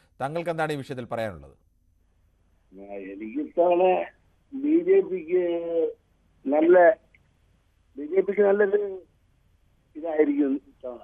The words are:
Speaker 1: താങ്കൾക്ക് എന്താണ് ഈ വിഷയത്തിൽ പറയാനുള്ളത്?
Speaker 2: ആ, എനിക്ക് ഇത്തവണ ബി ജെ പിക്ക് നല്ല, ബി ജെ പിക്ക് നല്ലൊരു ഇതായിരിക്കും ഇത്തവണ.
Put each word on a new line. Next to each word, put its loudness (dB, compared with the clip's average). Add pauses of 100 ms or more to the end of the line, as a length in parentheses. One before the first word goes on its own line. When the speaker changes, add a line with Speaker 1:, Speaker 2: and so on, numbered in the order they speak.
(200)
Speaker 1:
താങ്കൾക്ക് -6
എന്താണ് -4
ഈ -6
വിഷയത്തിൽ -10
പറയാനുള്ളത്? -8
Speaker 2:
ആ, -20
എനിക്ക് -10
ഇത്തവണ 0 (720)
ബി -2 (140)
ജെ 6
പിക്ക് -2 (1120)
നല്ല, 6 (1040)
ബി -12
ജെ 2
പിക്ക് 0
നല്ലൊരു 2 (1000)
ഇതായിരിക്കും 0
ഇത്തവണ. -12